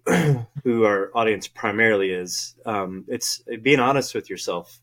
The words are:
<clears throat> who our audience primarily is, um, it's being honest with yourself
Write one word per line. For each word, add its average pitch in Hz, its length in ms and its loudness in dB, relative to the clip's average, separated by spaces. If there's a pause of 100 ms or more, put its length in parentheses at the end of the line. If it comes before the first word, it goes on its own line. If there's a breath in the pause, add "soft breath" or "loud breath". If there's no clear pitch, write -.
<clears throat> 147 400 2 (180)
who 117 200 2
our 101 300 2
audience 110 340 0
primarily 104 600 2
is, 90 440 -6 (120)
um, 95 420 -6
it's - 340 -6 (200)
being 135 180 4
honest 127 340 0
with 110 140 -6
yourself 87 540 -8